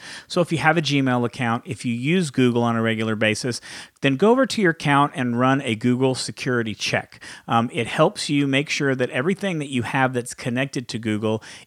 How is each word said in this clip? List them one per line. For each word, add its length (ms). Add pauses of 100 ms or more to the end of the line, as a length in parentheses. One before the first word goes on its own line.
(280)
So 120
if 100
you 80
have 200
a 40
Gmail 440
account, 400
if 180
you 80
use 380
Google 320
on 140
a 40
regular 360
basis, 440 (400)
then 160
go 140
over 160
to 160
your 80
account 440
and 240
run 220
a 140
Google 400
security 600
check. 460 (260)
Um, 240
it 160
helps 440
you 160
make 240
sure 240
that 160
everything 480
that 100
you 140
have 320
that's 180
connected 560
to 100
Google 440 (240)